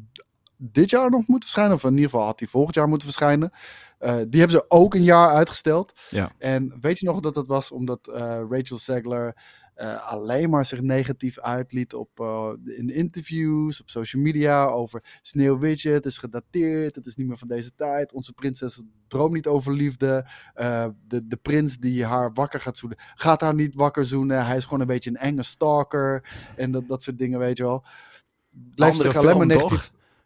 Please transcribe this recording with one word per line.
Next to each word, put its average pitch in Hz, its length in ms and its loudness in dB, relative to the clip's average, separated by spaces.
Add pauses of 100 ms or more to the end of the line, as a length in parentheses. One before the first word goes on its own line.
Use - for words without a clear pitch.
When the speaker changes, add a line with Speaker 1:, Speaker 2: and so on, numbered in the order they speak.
(580)
Speaker 1:
dit 139 320 2
jaar 254 200 2
nog 240 180 2
moeten 254 220 2
verschijnen, 202 260 2
of 143 80 -2
in 131 100 2
ieder 143 160 4
geval 117 160 0
had 107 140 -4
die 113 100 -8
volgend 147 260 0
jaar 151 120 2
moeten 151 200 -2
verschijnen. 147 440 0 (460)
Eh, 120 180 -2 (140)
die 135 100 4
hebben 170 200 6
ze - 80 -2
ook 175 260 8
een 185 100 4
jaar 170 260 8
uitgesteld. 156 640 0 (160)
Speaker 2:
Ja. - 280 -4
Speaker 1:
En 131 440 -4
weet 165 180 -2
je 190 60 -6
nog 175 140 -2
dat 151 140 -4
dat 147 140 -6
was 135 240 -2
omdat, 127 360 -8
eh, 117 420 -8
Rachel 131 280 -6
Zegler, 120 580 -6 (380)
eh, 110 380 -12
alleen 117 380 -2
maar 147 160 2
zich 123 160 -8
negatief 131 580 -2
uitliet 123 540 -6
op, 120 260 -12
eh, 110 300 -6 (160)
in 120 240 -8
interviews, 156 920 -4
op - 80 -20
social 117 320 -6
media, 147 440 2
over 117 380 -4 (180)
Sneeuwwitje, 143 680 0
het 147 140 0
is 135 120 -8
gedateerd, 156 800 -4
het 131 100 -16
is - 100 -18
niet 131 120 -6
meer 123 100 -8
van 120 100 -16
deze 120 280 -8
tijd, 143 380 -4
onze 127 200 -12
prinses 131 500 -8 (240)
droomt 151 260 0
niet 160 140 -4
over 139 260 0
liefde, 135 520 0 (280)
eh, 120 320 -4 (220)
de, 113 200 -6
de 117 100 -8
prins 147 400 -2
die 123 280 -2
haar 120 280 -2
wakker 135 260 -4
gaat 127 180 -10
zoenen, 113 200 -12 (180)
gaat 156 260 2
haar 156 140 2
niet 151 200 0
wakker 143 300 0
zoenen, 135 400 0
hij 123 120 -2
is 127 60 -4
gewoon 135 180 -4
een 123 60 -2
beetje 127 220 -2
een 120 80 -6
enge 135 260 -4
stalker 143 880 -2 (260)
en 131 160 -4
dat, 127 160 -4
dat 131 160 -6
soort 127 140 -10
dingen, 127 220 -2
weet 123 180 -2
je 127 60 -6
wel. 127 200 -2 (680)
Blijft 139 460 2
Speaker 2:
Andere 143 160 2
Speaker 1:
zich 151 100 2
alleen 160 140 8
Speaker 2:
film, 180 120 4
Speaker 1:
maar 156 100 8
Speaker 2:
toch? 160 140 4
Speaker 1:
negatief - 200 -2 (340)